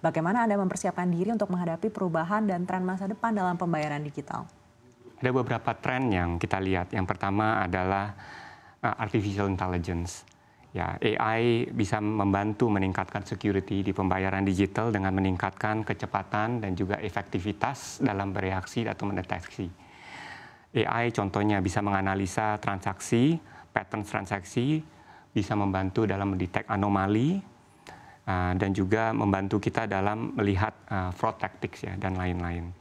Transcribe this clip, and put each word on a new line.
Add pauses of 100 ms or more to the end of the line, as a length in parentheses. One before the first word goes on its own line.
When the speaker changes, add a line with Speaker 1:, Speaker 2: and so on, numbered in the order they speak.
Speaker 1:
bagaimana
Anda
mempersiapkan
diri
untuk
menghadapi
perubahan
dan
tren
masa
depan
dalam
pembayaran
digital? (720)
Speaker 2:
Ada
beberapa
tren
yang
kita
lihat.
Yang
pertama
adalah, (720)
eh, (120)
artificial
intelligence. (480)
Ya,
A
I
bisa
membantu
meningkatkan
security
di
pembayaran
digital
dengan
meningkatkan
kecepatan
dan
juga
efektivitas
dalam
bereaksi
atau
mendeteksi. (1000)
A
I
contohnya
bisa
menganalisa
transaksi, (400)
pattern
transaksi, (560)
bisa
membantu
dalam
mendetek
anomali, (800)
eh,
dan
juga
membantu
kita
dalam
melihat, (160)
eh,
fraud
tactics,
ya,
dan
lain-lain. (100)